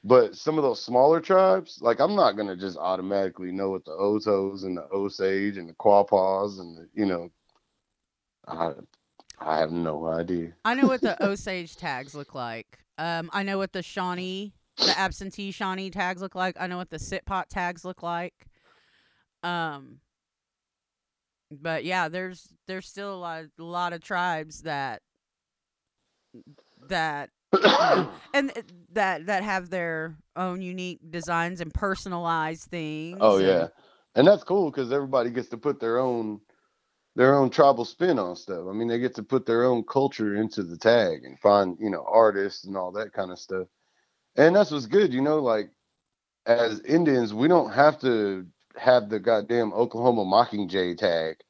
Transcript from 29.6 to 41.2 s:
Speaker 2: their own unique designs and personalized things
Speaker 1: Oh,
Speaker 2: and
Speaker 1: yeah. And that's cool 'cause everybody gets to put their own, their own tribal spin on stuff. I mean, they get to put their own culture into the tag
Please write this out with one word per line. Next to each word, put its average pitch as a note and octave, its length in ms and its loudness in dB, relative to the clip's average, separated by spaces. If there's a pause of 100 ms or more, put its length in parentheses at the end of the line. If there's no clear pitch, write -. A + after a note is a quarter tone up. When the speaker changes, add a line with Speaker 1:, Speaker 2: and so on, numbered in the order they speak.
Speaker 2:
their E3 480 -6 (180)
own F#3 260 -4
unique F3+ 380 -8 (100)
designs E3+ 520 -4
and E3 120 -10
personalized E3+ 960 -4
things D#3+ 520 -8
Speaker 1:
Oh, G#2 160 6
Speaker 2:
and F#2+ 100 4
Speaker 1:
yeah. F2 200 2 (480)
And B2+ 120 6
that's G3 160 6
cool F#3 280 0
'cause B2+ 200 -6
everybody C3 380 0
gets A#2+ 200 -6
to A#2+ 80 -10
put - 220 -4
their A#2 200 0
own, A#2 420 -2 (760)
their C3+ 200 6
own C3+ 140 4
tribal C3 360 6
spin E3 340 0
on F2+ 160 -4
stuff. F2 320 -10
I F#2 60 -8
mean, A2+ 140 -2
they A#2 120 -2
get B2 160 -4
to A2 80 -8
put B2+ 220 -2
their A2+ 180 2
own B2 200 2
culture A2+ 520 -2
into G#2+ 280 -2
the E2+ 140 -10
tag G2 460 4